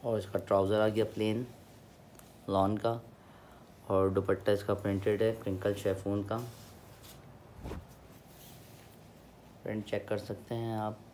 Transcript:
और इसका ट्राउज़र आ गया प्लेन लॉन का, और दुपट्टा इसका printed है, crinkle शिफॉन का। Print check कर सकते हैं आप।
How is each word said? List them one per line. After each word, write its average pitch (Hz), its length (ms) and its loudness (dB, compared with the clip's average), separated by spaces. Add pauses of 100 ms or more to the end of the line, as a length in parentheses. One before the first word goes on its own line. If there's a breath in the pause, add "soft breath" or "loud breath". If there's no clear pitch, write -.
और 113 160 2
इसका 98 200 -2
ट्राउज़र 98 400 4
आ 107 80 6
गया 110 180 2
प्लेन 110 420 -2 (1000)
लॉन 98 280 4
का, 117 240 0 (880 loud breath)
और 95 200 4
दुपट्टा 95 420 0
इसका 101 220 0
printed 101 500 0
है, 110 80 4
crinkle 101 420 -2
शिफॉन 101 500 -2
का। 110 140 -4 (3250)
Print 107 220 -6
check - 220 -4
कर 107 100 -2
सकते - 380 -8
हैं 113 220 -4
आप। 107 220 -4 (140)